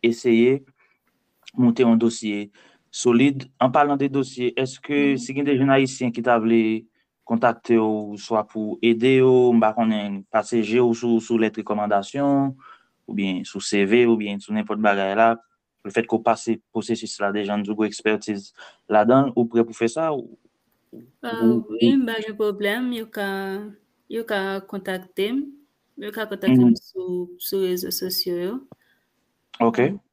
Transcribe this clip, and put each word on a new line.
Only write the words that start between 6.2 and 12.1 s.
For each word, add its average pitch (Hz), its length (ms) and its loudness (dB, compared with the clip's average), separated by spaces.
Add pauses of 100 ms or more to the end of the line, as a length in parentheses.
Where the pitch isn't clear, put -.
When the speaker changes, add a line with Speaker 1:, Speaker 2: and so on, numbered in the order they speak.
Speaker 1:
ta 120 160 4
vle 110 420 2 (440)
kontakte 117 520 0
w, 107 400 -4
swa 110 280 -4
pou 107 360 -8
ede 117 380 4
yo, 131 100 6 (240)
m 113 80 6
pa 107 120 2
konnen, 104 460 -2 (120)
paseje 113 500 0
w 117 140 2
sou 117 260 0
sou 113 180 -2
lèt 107 200 -2
rekòmandasyon 131 920 -2 (540)